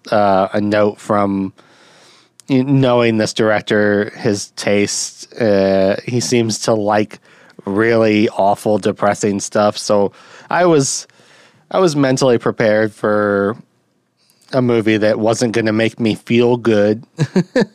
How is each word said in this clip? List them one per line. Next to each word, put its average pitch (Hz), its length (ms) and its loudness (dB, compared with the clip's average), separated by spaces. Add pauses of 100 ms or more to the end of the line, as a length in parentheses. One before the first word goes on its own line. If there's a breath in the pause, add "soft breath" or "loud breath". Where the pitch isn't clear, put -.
(120)
uh, 98 400 2
a 107 80 -2
note 104 380 0
from 98 540 -4 (960 soft breath)
y-, 131 140 2
knowing 123 560 2
this 107 140 -2
director, 104 800 0
his - 400 -4
taste. - 920 -4
Uh, 98 640 2
he 120 160 -4
seems 113 400 0
to 113 140 0
like 104 440 -2 (460 loud breath)
really 110 640 2
awful, 104 480 0
depressing 101 640 -2
stuff. 104 380 -2
So 101 340 0 (380 loud breath)
I 170 160 2
was, 147 400 0 (640 soft breath)
I 180 100 -2
was 170 160 2
mentally 135 420 2
prepared 110 540 0
for 104 640 -2 (960)
a 135 80 0
movie 113 360 2
that 107 240 0
wasn't 113 340 0
gonna 110 180 0
make 113 280 -2
me 107 160 0
feel 120 400 0
good, 110 480 0 (720)